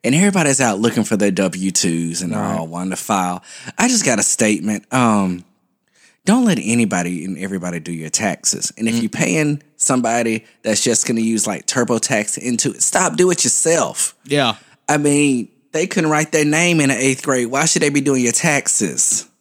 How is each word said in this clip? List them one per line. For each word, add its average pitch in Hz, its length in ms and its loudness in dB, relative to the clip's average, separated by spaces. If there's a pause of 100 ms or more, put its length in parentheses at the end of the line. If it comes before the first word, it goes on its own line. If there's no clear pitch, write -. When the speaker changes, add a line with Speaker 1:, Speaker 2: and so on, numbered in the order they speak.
Speaker 1:
And 120 100 0
everybody's 170 480 2
out 107 200 2
looking 113 240 2
for 110 120 0
their 101 140 2
W 95 400 -2
twos 85 520 -2
and 87 100 -6
they're 107 80 -4
Speaker 2:
Right. 85 180 -4
Speaker 1:
all 82 80 -6
wanting 90 240 -8
to - 60 -6
file. 90 480 -2 (340)
I 226 80 2
just 233 180 0
got 160 140 2
a - 60 0
statement. 107 680 0
Um, 104 520 2 (800)
don't 240 200 4
let 175 160 4
anybody 90 640 0
and 92 140 -8
everybody 90 400 -6
do 82 140 -10
your 80 180 -8
taxes. - 680 -4
And 113 120 -2
if 117 80 -2
Speaker 2:
Mm. 117 60 -2
Speaker 1:
you're 110 80 -2
paying 151 520 -2 (140)
somebody 117 680 0 (180)
that's 107 200 0
just 113 240 0
gonna 113 140 0
use, 113 260 0
like, 98 200 -6
TurboTax 117 720 -2
into 120 340 -2
it, - 100 -4
stop, - 340 0
do 180 140 4
it 175 140 0
yourself. - 720 0 (100)
Speaker 2:
Yeah. 131 300 0 (340)
Speaker 1:
I 147 100 4
mean, 143 500 2 (240)
they 165 140 0
couldn't 165 240 0
write 156 220 0
their 151 120 2
name 160 360 2
in 139 100 4
the 127 120 0
eighth 135 200 0
grade. 127 260 0
Why 139 160 0
should 160 180 2
they 151 80 2
be 139 120 0
doing 135 200 2
your 117 100 2
taxes? - 960 0 (140)